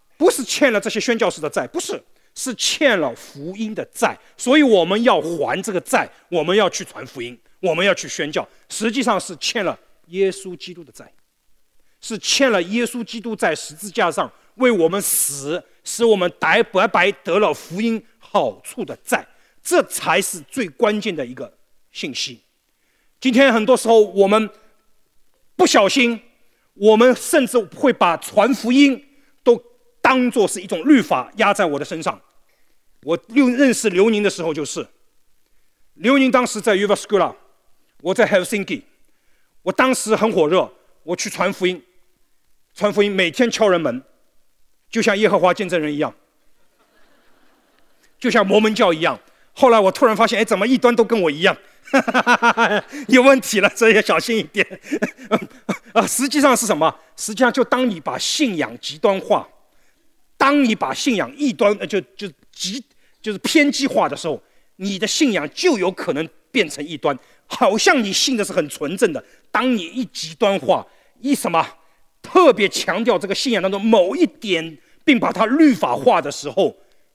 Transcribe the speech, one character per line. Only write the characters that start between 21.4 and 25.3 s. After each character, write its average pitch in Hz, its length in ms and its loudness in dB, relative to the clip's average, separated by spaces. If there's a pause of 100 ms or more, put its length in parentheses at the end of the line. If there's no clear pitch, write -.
信 139 240 -10
息。 120 240 -10 (800)
今 254 140 -2
天 262 200 6
很 214 120 0
多 254 100 4
时 220 120 -2
候 226 120 6
我 196 260 4
们 208 240 2 (1080)